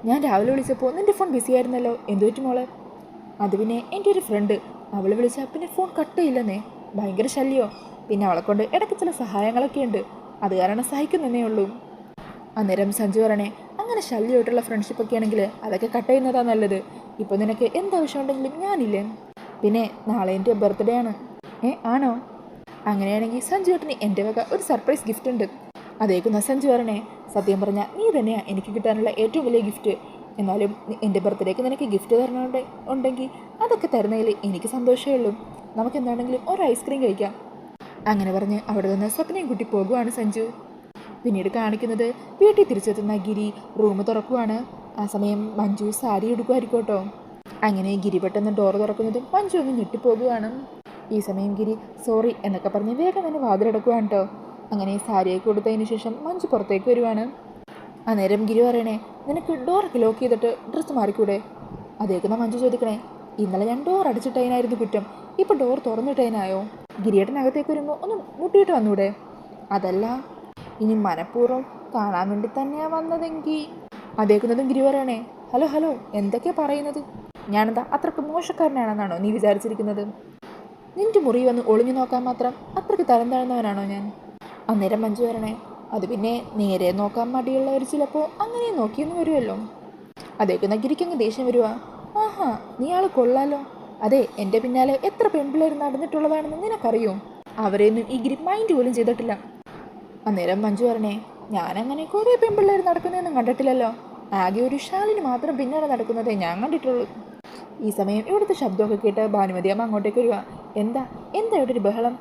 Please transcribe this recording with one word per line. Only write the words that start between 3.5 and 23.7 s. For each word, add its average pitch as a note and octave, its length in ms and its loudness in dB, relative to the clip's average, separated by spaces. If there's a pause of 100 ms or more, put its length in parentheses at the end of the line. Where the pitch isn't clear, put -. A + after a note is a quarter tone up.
പിന്നെ A3+ 260 0 (100)
എൻ്റെ G4 180 2
ഒരു F#4+ 100 4
ഫ്രണ്ട്, G#3 400 0 (320)
അവള് G3 220 2
വിളിച്ചാ A#3+ 300 2
പിന്നെ D#4+ 220 -8
ഫോൺ F#4 220 -2 (120)
കട്ട് - 180 -2
ചെയ്യില്ലെന്നേ, A#3+ 440 2 (320)
ഭയങ്കര G3+ 320 0
ശല്യോ. C4+ 440 2 (380)
പിന്നെ G3+ 180 2
അവളെ F3 140 2
കൊണ്ട് G#3 220 2
ഇടയ്ക്ക് F#4+ 380 0
ചില F4 100 0
സഹായങ്ങളൊക്കെ A#3 680 0
ഉണ്ട്, G#3+ 240 -2 (380)
അത് F#3+ 140 0
കാരണം G#3 280 2
സഹിക്കുന്നതേ C#4 580 -2
ഉള്ളൂ. G#3+ 280 0 (840)
അന്നേരം G3+ 360 2
സഞ്ജു G#3 280 2
പറയണേ, G#3 320 2 (280)
അങ്ങനെ A4+ 200 -2
ശല്യമായിട്ടുള്ള A#3+ 600 2
ഫ്രണ്ട്ഷിപ്പ് A3+ 420 -4
ഒക്കെ A3 140 -2
ആണെങ്കിൽ A3 320 2 (160)
അതൊക്കെ G#3+ 220 -2
കട്ട് A#3 220 -2
ചെയ്യുന്നതാ C4 340 4
നല്ലത്. G#3+ 400 2 (360)
ഇപ്പൊ G#3 180 -2
നിനക്ക് A3 280 0
എന്താവശ്യം E4 560 0
ഉണ്ടെങ്കിലും C4+ 400 -2
ഞാനില്ലേ? B3 420 0 (600)
പിന്നെ G#3+ 280 2 (180)
നാളെ G3 240 2
എൻ്റെ G3 200 2
ബർത്ത്ഡേ G#3 420 2
ആണ്. A#3 200 0 (520)
"ഏ, C4 60 2 (120)
ആണോ? B3+ 280 2 (760)
അങ്ങനെയാണെങ്കിൽ G#3+ 540 0
സഞ്ജു F#4 320 2